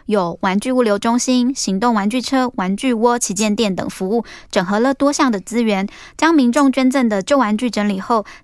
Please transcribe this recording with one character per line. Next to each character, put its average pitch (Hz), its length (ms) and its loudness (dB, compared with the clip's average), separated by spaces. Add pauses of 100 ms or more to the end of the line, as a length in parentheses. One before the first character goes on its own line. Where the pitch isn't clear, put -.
有 185 340 -2
玩 190 180 0
具 254 140 -2
物 254 120 2
流 208 140 2
中 233 220 0
心、 254 340 0
行 294 240 -4
动 240 160 2
玩 208 160 0
具 247 120 -2
车、 254 340 0
玩 190 220 -2
具 254 160 -2
窝 240 260 2
旗 220 140 -4
舰 208 200 0
店 202 220 -2
等 170 140 -6
服 190 280 -6
务， 226 60 -2 (260)
整 190 160 0
合 202 140 -2
了 269 140 2
多 277 180 0
项 294 180 0
的 202 120 -2
资 240 200 -4
源， 202 240 0 (320)
将 320 160 4
民 262 160 4
众 277 220 4
捐 262 180 2
赠 254 200 2
的 202 120 0
旧 285 160 0
玩 214 200 2
具 247 120 -2
整 208 200 -2
理 196 100 -4
后， 220 260 -2 (180)